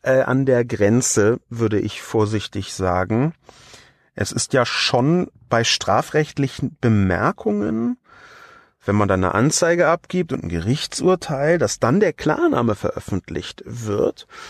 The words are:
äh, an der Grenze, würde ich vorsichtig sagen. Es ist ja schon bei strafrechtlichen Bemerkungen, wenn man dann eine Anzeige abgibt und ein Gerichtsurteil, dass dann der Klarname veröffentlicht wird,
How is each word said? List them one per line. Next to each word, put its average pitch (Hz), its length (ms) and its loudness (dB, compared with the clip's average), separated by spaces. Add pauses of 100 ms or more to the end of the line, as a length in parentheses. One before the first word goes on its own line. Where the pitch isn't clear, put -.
äh, 131 200 2
an 131 240 0
der 123 180 4
Grenze, 110 760 2 (120)
würde 110 300 0
ich 104 200 -6
vorsichtig 104 720 -4
sagen. 95 640 0 (800)
Es - 180 -6
ist - 200 -4
ja 123 120 4
schon 143 680 0 (180)
bei 117 160 2
strafrechtlichen - 1160 -2
Bemerkungen, 202 1160 0 (880)
wenn 101 120 0
man 104 120 2
dann 95 160 2
eine 90 100 0
Anzeige 160 540 2
abgibt 170 440 -2
und - 100 -4
ein - 60 -8
Gerichtsurteil, 147 1080 0
dass 143 220 -2
dann 135 220 2
der 190 120 2
Klarname 151 600 0
veröffentlicht - 920 -6
wird, 113 600 -4 (240)